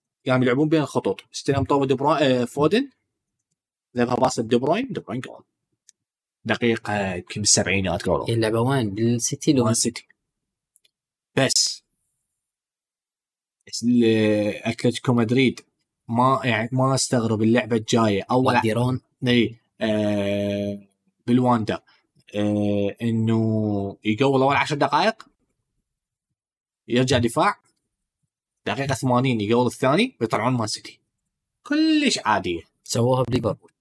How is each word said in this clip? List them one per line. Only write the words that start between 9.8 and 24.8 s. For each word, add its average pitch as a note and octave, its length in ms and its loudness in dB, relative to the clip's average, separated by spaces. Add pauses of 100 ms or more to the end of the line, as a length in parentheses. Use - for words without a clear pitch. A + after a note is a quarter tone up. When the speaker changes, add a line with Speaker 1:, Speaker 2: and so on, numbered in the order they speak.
Speaker 1:
بس. - 460 -2 (2000)
ال-، A2 840 2
أتلتيكو A#2+ 460 -2
مدريد A#2+ 480 2 (460)
ما، B2 360 0
يعني، A2+ 280 -2
ما C3 240 0
استغرب A2+ 460 0
اللعبة A2+ 340 2
الجاية. G#2+ 560 0
أول C3 140 2
Speaker 2:
والديرون. B2 560 0 (260)
Speaker 1:
إي، A#2+ 280 2 (260)
آه، G2+ 1040 -2 (400)
بالواندا. A#2+ 540 0 (540)
آه، G#2 640 0
إنه A2 1040 0
يقول C3 380 2
أول C#3 140 2
عشر C#3 200 0
دقائق، D3+ 480 0 (1600)